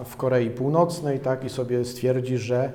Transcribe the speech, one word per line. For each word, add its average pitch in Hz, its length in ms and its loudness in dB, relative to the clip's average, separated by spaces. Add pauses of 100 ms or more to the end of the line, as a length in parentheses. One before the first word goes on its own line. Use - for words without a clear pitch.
w - 100 -14
Korei 127 340 2
Północnej, 143 720 2
tak? 131 240 -2
I 127 60 -6
sobie 123 360 0
stwierdzi, 127 520 0
że 123 360 0